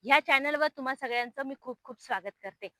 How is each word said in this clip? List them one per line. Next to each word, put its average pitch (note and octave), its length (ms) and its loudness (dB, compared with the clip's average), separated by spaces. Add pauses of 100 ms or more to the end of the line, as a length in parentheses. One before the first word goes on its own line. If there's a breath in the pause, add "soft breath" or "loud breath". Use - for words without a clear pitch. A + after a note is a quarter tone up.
ह्या C#4 140 6
चॅनलवर D4 480 2 (100)
तुम्हा C4 180 -4
सगळ्यांचं A#3+ 500 -4
मी C4+ 160 -8
खूप B3+ 220 -10
खूप B3 180 -16
स्वागत G3 300 -6 (120)
करते. F#3+ 240 -12 (120)